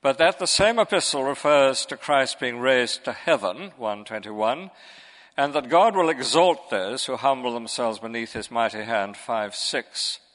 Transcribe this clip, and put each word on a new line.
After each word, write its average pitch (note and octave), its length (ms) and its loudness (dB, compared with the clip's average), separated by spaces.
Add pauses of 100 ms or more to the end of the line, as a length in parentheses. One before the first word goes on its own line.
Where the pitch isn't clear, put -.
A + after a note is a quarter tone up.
But C3+ 160 0
that F3+ 220 4
the F3+ 80 -2
same A3+ 320 2
epistle D#3+ 440 0
refers C#3 640 4
to C#3 100 -10
Christ C3+ 440 0
being A#2+ 200 -4
raised B2+ 460 2
to B2 80 -4
heaven, C3+ 640 -2
one G#2 260 -6
twenty-one, G#2+ 680 -4 (680)
and C#3+ 160 0
that C#3 160 -2
God G3 260 6
will E3+ 140 2
exalt D#3 600 2
those G#2 360 -4
who C3 120 -6
humble B2+ 360 0
themselves A#2 460 -4
beneath A2+ 340 -8
his G#2+ 160 -8
mighty A2 340 -2
hand, G#2 320 -2
five G#2+ 400 -6
six. - 640 -6 (160)